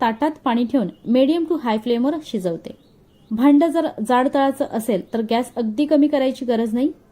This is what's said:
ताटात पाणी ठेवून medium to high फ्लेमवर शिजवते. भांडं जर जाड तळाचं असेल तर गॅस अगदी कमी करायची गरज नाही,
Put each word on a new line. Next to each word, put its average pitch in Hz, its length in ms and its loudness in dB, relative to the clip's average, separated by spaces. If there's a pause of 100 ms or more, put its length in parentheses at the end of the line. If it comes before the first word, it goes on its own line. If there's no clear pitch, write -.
ताटात 254 440 -2
पाणी 233 200 0
ठेवून 226 240 0 (200)
medium 285 420 2
to 330 140 0
high 220 140 0
फ्लेमवर 240 460 -2
शिजवते. 175 520 -6 (540)
भांडं 285 400 4
जर 320 160 0 (220)
जाड 254 260 2
तळाचं 277 300 0
असेल 220 480 -4
तर 226 180 -2
गॅस 240 260 -2
अगदी 233 300 -2
कमी 294 220 4
करायची 262 360 -2
गरज 226 300 0
नाही, 269 180 0 (200)